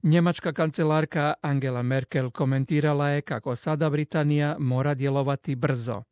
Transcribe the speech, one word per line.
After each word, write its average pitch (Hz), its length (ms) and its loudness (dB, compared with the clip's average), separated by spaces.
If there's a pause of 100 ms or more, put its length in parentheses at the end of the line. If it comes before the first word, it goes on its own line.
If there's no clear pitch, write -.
Njemačka 170 500 4
kancelarka 156 880 0
Angela 131 420 -2
Merkel 131 480 -2
komentirala 143 800 0
je 143 120 0
kako 120 340 -6
sada 156 340 -2
Britanija 147 720 0
mora 135 340 0
djelovati 139 640 -2
brzo. 120 560 -2